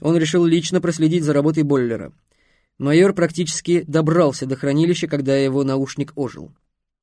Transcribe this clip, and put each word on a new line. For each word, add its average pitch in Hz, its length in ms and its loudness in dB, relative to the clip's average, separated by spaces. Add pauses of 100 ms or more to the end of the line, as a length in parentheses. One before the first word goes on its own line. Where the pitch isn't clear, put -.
он 165 160 2
решил 165 280 2
лично 170 360 2
проследить 165 420 0
за 147 100 0
работой 156 300 2
бойлера. 120 500 -2 (680)
Майор 165 340 4
практически 170 720 -2
добрался 156 600 0
до 131 100 -6
хранилища, 156 520 0
когда 139 300 -2
его 135 260 0
наушник 135 520 -4
ожил. 101 360 -10 (520)